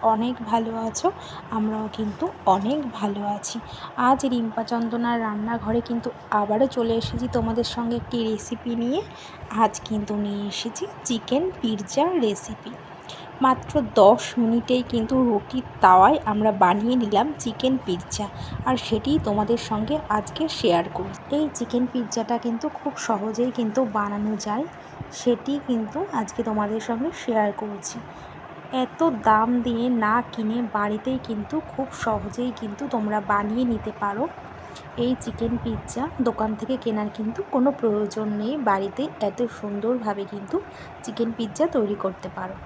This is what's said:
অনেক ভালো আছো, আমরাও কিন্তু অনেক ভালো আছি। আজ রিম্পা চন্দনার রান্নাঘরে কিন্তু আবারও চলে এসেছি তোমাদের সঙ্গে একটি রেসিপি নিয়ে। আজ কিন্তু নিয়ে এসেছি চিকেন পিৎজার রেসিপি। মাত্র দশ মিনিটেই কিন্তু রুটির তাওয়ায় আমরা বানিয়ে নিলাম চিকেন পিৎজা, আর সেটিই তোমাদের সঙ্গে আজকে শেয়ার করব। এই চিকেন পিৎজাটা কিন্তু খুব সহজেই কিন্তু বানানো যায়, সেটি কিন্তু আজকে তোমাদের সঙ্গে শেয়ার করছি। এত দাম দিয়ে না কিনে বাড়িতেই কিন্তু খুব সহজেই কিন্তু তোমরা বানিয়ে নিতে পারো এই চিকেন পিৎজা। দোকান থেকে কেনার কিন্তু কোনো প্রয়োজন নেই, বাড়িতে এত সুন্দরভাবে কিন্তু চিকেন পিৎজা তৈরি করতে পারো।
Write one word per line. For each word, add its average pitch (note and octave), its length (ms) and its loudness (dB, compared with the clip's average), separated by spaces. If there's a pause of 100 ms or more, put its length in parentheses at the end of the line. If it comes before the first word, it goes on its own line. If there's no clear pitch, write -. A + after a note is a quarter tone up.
(120)
অনেক A#3 220 0 (160)
ভালো A3+ 220 0 (160)
আছো, C4+ 200 0 (480)
আমরাও G#3+ 300 0 (120)
কিন্তু G#3+ 260 -2 (320)
অনেক A3 220 0 (200)
ভালো G3+ 220 -2 (160)
আছি। - 200 -4 (520)
আজ C4+ 120 6 (120)
রিম্পা A3+ 380 -2
চন্দনার A#3 460 0 (100)
রান্নাঘরে G#3+ 640 0
কিন্তু A#3 200 -2 (320)
আবারও G#3+ 260 4 (100)
চলে A3+ 260 2
এসেছি - 240 -4 (100)
তোমাদের A3+ 380 2
সঙ্গে A#3 280 -2
একটি - 140 -6 (120)
রেসিপি A3 440 -2 (100)
নিয়ে। C4 180 0 (600)
আজ G#3+ 120 4 (140)
কিন্তু G#3 240 -2 (120)
নিয়ে G3+ 180 -2 (100)
এসেছি - 320 -6 (220)
চিকেন B3 360 2 (180)
পিৎজার A3 500 2 (140)
রেসিপি। - 480 -2 (720)
মাত্র C4 280 4 (280)
দশ G#3 220 10 (180)
মিনিটেই A#3 420 4 (100)
কিন্তু A3+ 220 0 (140)
রুটির A#3 380 0 (180)
তাওয়ায় F#3+ 340 10 (140)
আমরা G#3+ 180 4 (140)
বানিয়ে G3+ 380 4
নিলাম G#3 240 4 (160)
চিকেন C4 320 0 (100)
পিৎজা, F#3 420 -4 (420)
আর B3+ 80 4 (100)
সেটিই C4+ 400 2
তোমাদের G#3+ 420 2
সঙ্গে A3 260 0 (240)
আজকে G#3+ 240 -2 (160)
শেয়ার F3 260 4 (120)
করব। F#3+ 180 -6 (220)
এই D4+ 80 4 (120)
চিকেন A#3+ 360 2
পিৎজাটা A#3 440 0 (100)
কিন্তু A#3 200 -2 (120)
খুব C#4+ 140 -4 (140)
সহজেই A3 520 2
কিন্তু A3+ 220 2 (160)
বানানো G#3 380 0 (120)
যায়, A3+ 200 -2 (540)
সেটি B3 340 2 (140)
কিন্তু A3+ 300 0 (220)
আজকে G#3+ 280 -6
তোমাদের G#3+ 400 0
সঙ্গে A#3+ 220 0 (120)
শেয়ার G#3+ 280 4 (100)
করছি। G#3 360 -6 (880)
এত - 160 -8 (280)
দাম A3 200 6 (180)
দিয়ে A#3 200 0 (180)
না G#3+ 100 2 (180)
কিনে A3+ 260 -2 (180)
বাড়িতেই G#3+ 420 0 (100)
কিন্তু G#3+ 280 -4 (160)
খুব C4 140 -2 (180)
সহজেই A3 460 -2 (100)
কিন্তু G#3 220 -8 (120)
তোমরা G#3+ 240 2 (140)
বানিয়ে G#3+ 400 2
নিতে G#3+ 200 -4 (100)
পারো G#3 220 -2 (800)
এই B3+ 80 2 (120)
চিকেন A3+ 280 -2 (100)
পিৎজা। A#3 420 -4 (240)
দোকান A3 220 0 (100)
থেকে - 140 -2 (100)
কেনার G#3+ 340 0
কিন্তু A3 220 -4 (140)
কোনো C4 140 4 (120)
প্রয়োজন G#3+ 480 0 (120)
নেই, A3+ 120 -2 (160)
বাড়িতে G3 340 0 (260)
এত G3 100 -6 (200)
সুন্দরভাবে G#3 640 -2 (100)
কিন্তু G3+ 240 -6 (480)
চিকেন A#3 320 -2
পিৎজা A#3 280 0 (120)
তৈরি G#3 280 2
করতে F#3+ 340 -4
পারো। F#3+ 280 -8